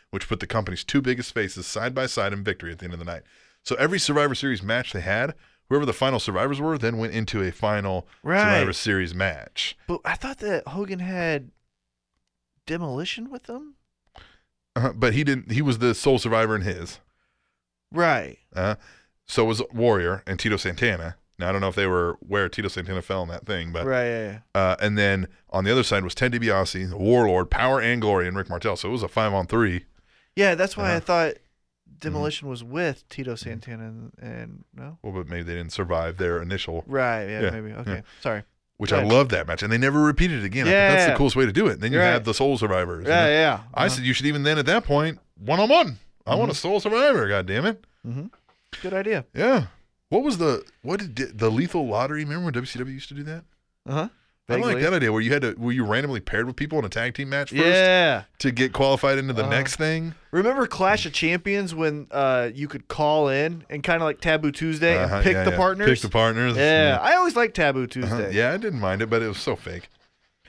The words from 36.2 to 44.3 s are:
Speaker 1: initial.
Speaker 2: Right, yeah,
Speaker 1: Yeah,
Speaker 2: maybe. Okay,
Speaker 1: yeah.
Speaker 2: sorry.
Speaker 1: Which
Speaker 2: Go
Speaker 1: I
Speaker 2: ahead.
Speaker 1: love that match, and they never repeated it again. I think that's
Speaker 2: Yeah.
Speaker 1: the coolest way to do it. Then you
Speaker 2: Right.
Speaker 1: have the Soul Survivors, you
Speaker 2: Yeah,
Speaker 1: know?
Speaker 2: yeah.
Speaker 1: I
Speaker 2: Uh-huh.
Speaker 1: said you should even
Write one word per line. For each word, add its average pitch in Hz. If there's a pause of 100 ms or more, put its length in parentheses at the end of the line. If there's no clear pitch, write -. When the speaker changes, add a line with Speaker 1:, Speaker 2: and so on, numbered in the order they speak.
Speaker 1:
initial. 87
Speaker 2:
Right, 123
yeah, 107
Speaker 1:
Yeah, 110
Speaker 2:
maybe. 110
Okay, 107
Speaker 1:
yeah. 110 (200)
Speaker 2:
sorry. 107 (360)
Speaker 1:
Which 107
Speaker 2:
Go 107
Speaker 1:
I -
Speaker 2:
ahead. 110
Speaker 1:
love 131
that 87
match, 82
and 104
they 117
never 139
repeated 151
it -
again. 127
I 170
think 196
that's 190
Speaker 2:
Yeah. 156
Speaker 1:
the 120
coolest 139
way 131
to 101
do 190
it. 98
Then 113
you 156
Speaker 2:
Right. 180
Speaker 1:
have 123
the 110
Soul 135
Survivors, 90
you 143
Speaker 2:
Yeah, 170
Speaker 1:
know? 151
Speaker 2:
yeah. 147 (140)
Speaker 1:
I 175
Speaker 2:
Uh-huh. -
Speaker 1:
said 123
you 127
should 127
even 147